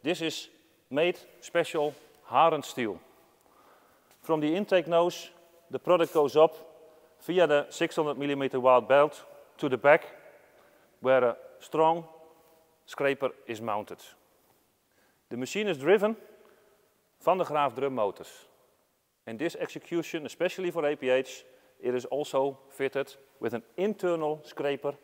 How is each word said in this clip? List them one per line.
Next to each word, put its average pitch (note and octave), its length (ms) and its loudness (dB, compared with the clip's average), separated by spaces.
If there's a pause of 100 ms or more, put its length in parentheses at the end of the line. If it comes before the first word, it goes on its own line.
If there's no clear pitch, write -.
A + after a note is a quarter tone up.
This D#3+ 200 -4
is - 280 -6 (400)
made E3+ 300 -2 (220)
special D3+ 520 -2 (300)
hardened D3 420 2
steel. G#2 340 -6 (1200)
From D#3+ 180 -2
the D3+ 160 0
intake F#3 320 0
nose, E3+ 440 0 (380)
the C3 100 -8
product E3+ 340 2
goes D3 240 2
up D#3+ 180 6 (720)
via F3 180 4
the D3 240 2
six - 280 -4
hundred D3 200 -2
millimeter C#3 400 -2
wide B2 300 6
belt D3 340 4 (360)
to D3+ 100 -4
the C3 80 0
back, C#3+ 300 6 (960)
where B2+ 240 4
a A#2 120 0 (220)
strong D#3+ 460 0 (800)
scraper C#3 460 -2 (160)
is A2+ 120 -8
mounted. G#2+ 380 -8 (1300)
The A#2 60 -10
machine F#3 320 -4
is E3+ 100 -2
driven G3 380 4 (1040)
Van F3+ 160 2
der F3+ 60 -2
Graaf C#3+ 320 -2
drum C3 200 -4
motors. - 520 -6 (800)
In A2+ 80 -10
this D#3 220 -6
execution, D#3+ 680 -8
especially F3+ 460 -4
for D#3 140 -4
A D3 100 0
P C3 140 -4
H, B2+ 340 -2 (380)
it B2 120 -2
is B2 120 -4
also C#3 520 -4 (120)
fitted C#3 440 -6 (280)
with A2 120 -4
an A2+ 100 -6 (120)
internal E3+ 680 -2
scraper C#3+ 480 -6 (100)